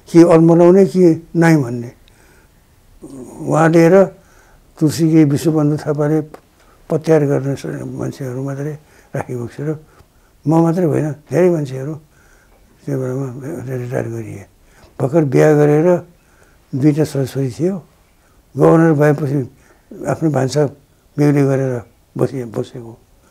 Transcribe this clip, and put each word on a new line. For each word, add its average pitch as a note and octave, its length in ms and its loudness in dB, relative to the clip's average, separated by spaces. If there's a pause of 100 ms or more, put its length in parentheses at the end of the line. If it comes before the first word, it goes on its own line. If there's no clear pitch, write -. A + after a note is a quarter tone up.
(120)
के E3+ 220 8
अल्मलाउने, E3+ 520 6
के F3 360 2 (140)
नाइ E3 200 4
भन्ने। B2 360 -4 (1600)
उहाँले D#3+ 420 4
र F#3+ 140 6 (760)
तुलसी D#3 320 0
के D#3+ 120 6
विश्वबन्धु D3 540 0
थापाले D3+ 440 -2 (680)
प्रत्याहार D#3+ 360 0
गर्ने C#3 300 -2
स-, - 100 -12
मान्छेहरू C3 800 -10
मात्रै C#3 300 -8 (420)
राखेको B2 320 -10
छ - 120 -20
र D3+ 260 -8 (600)
म D#3+ 140 2
मात्रै E3 240 0
होइन, C#3+ 260 -2
धेरै E3 380 0
मान्छेहरू C#3+ 440 -6 (920)
त्यो C#3 140 -6
बेलामा C3 260 -6 (500)
रिटायर B2 320 -8
गरिए। G#2+ 380 -12 (560)
भर्खर D#3 220 0
बिहा D3+ 300 2
गरेर D#3 540 2 (680)
दुईटा D3 280 0
छोराछोरी C#3 480 -6
थियो। F3+ 260 -4 (800)
गभर्नर E3 360 4
भएपछि C#3+ 640 -2 (520)
आफ्नो D3+ 220 -2
भान्सा C#3 360 -2 (520)
बेग्लै D3 260 2
गरेर C3 380 -4 (360)
बसे-, B2+ 400 -6
बसेको। A#2+ 340 -10
अ, A2+ 60 -20 (320)